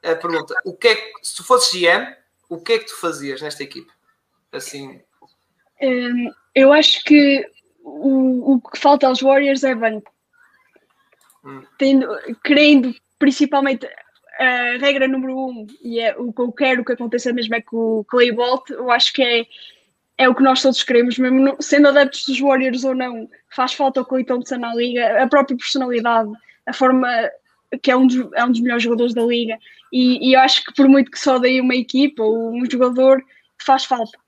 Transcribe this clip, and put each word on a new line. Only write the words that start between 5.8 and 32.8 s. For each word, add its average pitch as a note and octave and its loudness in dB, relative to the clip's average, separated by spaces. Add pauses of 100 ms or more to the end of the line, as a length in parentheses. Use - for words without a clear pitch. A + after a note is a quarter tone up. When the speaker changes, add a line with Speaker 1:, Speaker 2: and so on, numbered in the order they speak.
Speaker 2:
Hum, B3 -4 (220)
eu C4+ 6
acho D4+ 2
que C#4+ 4 (380)
o, C4+ 0
o B3 2
que - -16
falta C#4 4
aos B3+ 0
Warriors C#4 2
é C4 0
banco. A3 -6 (1300)
Speaker 1:
Hum. C3+ -20 (140)
Speaker 2:
Tendo, C4+ 2 (360)
querendo C#4+ 4 (240)
principalmente C#4 0 (520)
a B3 -2
regra C4+ 0
número C4 -6
um, B3 -10 (160)
e A#3 -6
é A3+ -2
o A#3+ -10
que - -6
eu B3 -4
quero C4 0
que B3+ -2
aconteça A#3+ -4
mesmo A#3 -4
é A3+ -4
que - -14
o A3 -2
Clay B3 2
volte, B3 -4
eu B3 -8
acho B3 0
que C#4 -2
é, A#3+ 0 (720)
é B3+ 4
o B3+ 4
que C4+ 0
nós C4 4
todos C4 2
queremos, A#3+ 0
mesmo B3+ 2
não, C4+ 2
sendo D4 4
adeptos C#4 2
dos C4 -6
Warriors C4 0
ou C4 -2
não, A#3+ -8 (200)
faz C4 -4
falta C4+ -2
o B3 -6
Clay C4 -2
Thompson B3 -6
na A#3 -8
liga, A#3+ 0
a C4 2
própria C#4 0
personalidade, A#3 -2 (340)
a B3 -10
forma C4 2 (720)
que C4 0
é B3+ 2
um C4 4
dos, B3 -2
é A#3+ 0
um B3+ -2
dos A#3 0
melhores A#3+ -2
jogadores A#3 -2
da A3+ -2
liga, A#3 -2 (340)
e, B3+ 2
e C4 6
eu C4 6
acho B3+ 2
que - -16
por C4+ 4
muito C4+ 6
que - -14
só C4 0
dê B3+ 2
uma B3+ 0
equipa B3+ -2
ou A3+ -2
um B3 -4
jogador, B3+ 2 (400)